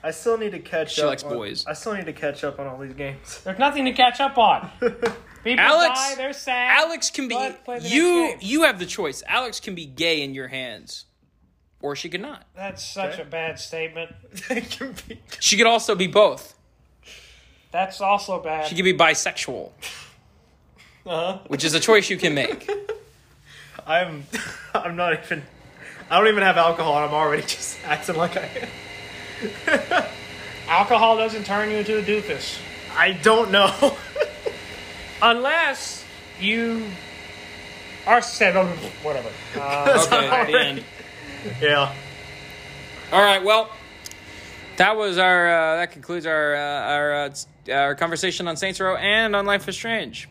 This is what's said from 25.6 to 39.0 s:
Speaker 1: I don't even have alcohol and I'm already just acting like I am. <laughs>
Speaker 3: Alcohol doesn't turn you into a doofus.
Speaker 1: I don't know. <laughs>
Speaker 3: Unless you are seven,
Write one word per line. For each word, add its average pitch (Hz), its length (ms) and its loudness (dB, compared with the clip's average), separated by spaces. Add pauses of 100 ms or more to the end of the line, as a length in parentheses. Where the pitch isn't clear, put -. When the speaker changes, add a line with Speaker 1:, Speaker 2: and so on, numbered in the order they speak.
Speaker 1:
I 170 80 6
don't 220 100 8
even 208 160 4
have 180 140 6
alcohol 165 380 4
and 147 100 2
I'm 147 80 -2
already 151 280 2
just - 420 -8
acting 151 320 -4
like 170 200 0
I - 120 -4 (140)
am. 240 60 -8 (680)
<laughs> 302 680 -2 (640)
Speaker 3:
Alcohol 220 500 6
doesn't 220 260 -2
turn 208 260 -2
you 214 60 -2
into 214 220 0
a 208 40 -2
doofus. 196 560 -4 (380)
Speaker 1:
I 175 160 6
don't 214 380 4
know. 196 200 6
<laughs> - 260 2 (1300)
Speaker 3:
Unless 269 840 2 (360)
you 226 440 0 (1200)
are 233 160 6
seven, 190 440 2 (360)